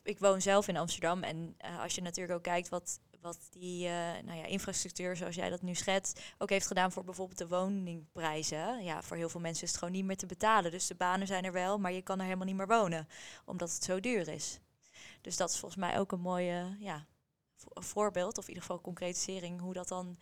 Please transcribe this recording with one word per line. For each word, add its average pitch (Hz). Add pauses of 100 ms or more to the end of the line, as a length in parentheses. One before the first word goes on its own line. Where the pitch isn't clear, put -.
ik 208
woon 196
zelf 196
in 175
Amsterdam 175
en, 160
eh, 170
als 180
je 190
natuurlijk 180
ook 170
kijkt 175
wat, 175 (220)
wat 170 (140)
die, 180
eh, 175 (320)
nou 170
ja, 160
infrastructuur, 185
zoals 170
jij 180
dat 180
nu 180
schetst, - (160)
ook 202
heeft 196
gedaan 185
voor 185
bijvoorbeeld 185
de 175
woningprijzen. 170
Ja, 165
voor -
heel 170
veel 175
mensen 165
is 170
het -
gewoon 175
niet 190
meer 190
te 190
betalen. 190
Dus 185
de 180
banen 185
zijn 185
er 185
wel, 185
maar 185
je 185
kan 190
er 190
helemaal 185
niet 190
meer 190
wonen, 180 (380)
omdat 170
het -
zo 185
duur 196
is. 151 (600)
Dus -
dat 175
is -
volgens 170
mij -
ook 196
een 185
mooie, 180
ja, 160 (500)
vo-, -
een -
voorbeeld, 208
of 196
in -
ieder 180
geval 175
concretisering, 180
hoe 185
dat 180
dan 180